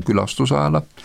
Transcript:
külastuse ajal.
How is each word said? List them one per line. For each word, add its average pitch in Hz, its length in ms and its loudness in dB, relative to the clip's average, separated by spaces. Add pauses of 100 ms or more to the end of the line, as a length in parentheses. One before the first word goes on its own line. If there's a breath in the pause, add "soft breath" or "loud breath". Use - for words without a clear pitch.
külastuse 110 500 0
ajal. 147 300 0 (220 loud breath)